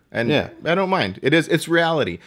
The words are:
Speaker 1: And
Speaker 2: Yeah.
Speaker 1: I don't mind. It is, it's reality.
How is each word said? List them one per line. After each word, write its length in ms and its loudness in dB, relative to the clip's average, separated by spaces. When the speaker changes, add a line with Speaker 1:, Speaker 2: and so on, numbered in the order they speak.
Speaker 1:
And 160 -2
Speaker 2:
Yeah. 220 0
Speaker 1:
I 100 0
don't 140 0
mind. 320 -2
It 120 2
is, 140 2
it's 220 0
reality. 580 0